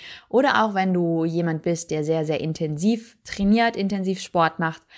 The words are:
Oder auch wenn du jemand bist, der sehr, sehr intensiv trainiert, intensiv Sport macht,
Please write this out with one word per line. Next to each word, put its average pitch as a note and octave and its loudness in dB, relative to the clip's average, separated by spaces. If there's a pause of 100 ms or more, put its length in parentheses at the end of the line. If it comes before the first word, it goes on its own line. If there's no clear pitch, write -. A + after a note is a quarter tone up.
(300)
Oder A#3 4
auch G#3+ -2
wenn F#3+ 0
du E3 2
jemand E3 -2
bist, - -2
der D#3 -2
sehr, D#3+ 0
sehr D3+ -2
intensiv D#3+ -2
trainiert, A3+ 2
intensiv F#3+ -2
Sport E3 0
macht, D#3+ -4 (160)